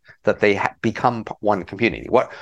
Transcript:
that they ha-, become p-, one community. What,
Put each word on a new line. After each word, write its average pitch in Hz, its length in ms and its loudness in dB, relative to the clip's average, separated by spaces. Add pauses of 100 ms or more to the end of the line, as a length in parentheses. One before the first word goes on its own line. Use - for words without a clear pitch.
(240)
that 104 160 0
they 104 160 4
ha-, - 260 -4
become 117 420 0
p-, - 160 -12
one 101 240 0
community. 98 460 -2
What, - 220 2 (100)